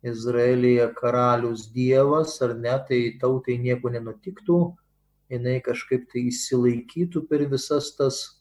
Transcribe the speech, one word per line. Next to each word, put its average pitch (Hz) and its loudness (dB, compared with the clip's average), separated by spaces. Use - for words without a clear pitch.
Izraelyje 120 2
karalius 120 0
Dievas, 135 2
ar 117 0
ne, 120 -2
tai 123 2
tautai 127 0
nieko 123 -2
nenutiktų, 170 -2
jinai 127 -2
kažkaip 123 -4
tai 123 -4
išsilaikytų 123 -2
per 147 0
visas 139 -2
tas 135 -2